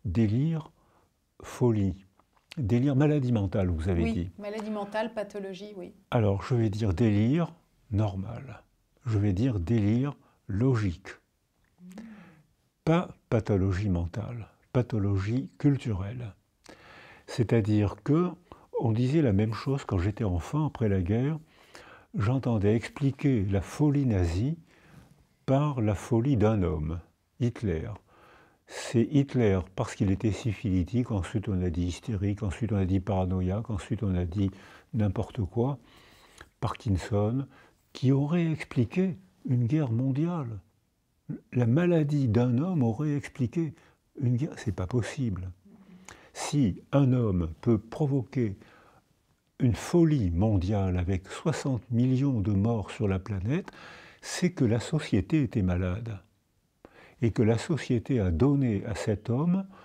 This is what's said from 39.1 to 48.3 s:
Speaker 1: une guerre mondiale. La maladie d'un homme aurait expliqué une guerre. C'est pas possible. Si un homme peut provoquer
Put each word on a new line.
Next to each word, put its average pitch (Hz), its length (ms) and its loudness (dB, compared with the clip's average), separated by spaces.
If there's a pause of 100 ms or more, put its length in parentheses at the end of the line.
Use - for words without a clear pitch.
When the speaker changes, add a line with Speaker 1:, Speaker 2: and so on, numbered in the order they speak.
Speaker 1:
une 123 200 0
guerre 135 260 0
mondiale. 131 720 -2 (920)
La 123 140 2
maladie 147 600 2
d'un 120 300 4
homme 165 260 2
aurait 143 320 0
expliqué 143 580 -4 (460)
une 123 160 2
guerre. 143 200 -4
C'est - 140 -6
pas 92 160 -4
possible. 101 640 -4 (800)
Si - 480 0 (120)
un 139 200 6
homme 95 380 2 (100)
peut 117 180 4
provoquer 131 800 -2 (1040)